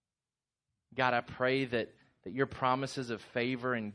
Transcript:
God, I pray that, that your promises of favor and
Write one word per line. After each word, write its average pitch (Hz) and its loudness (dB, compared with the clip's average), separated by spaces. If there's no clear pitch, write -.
God, 127 2
I 120 2
pray 131 0
that, 117 -2
that 92 -10
your 131 2
promises 131 0
of 107 -6
favor 123 -2
and 107 -4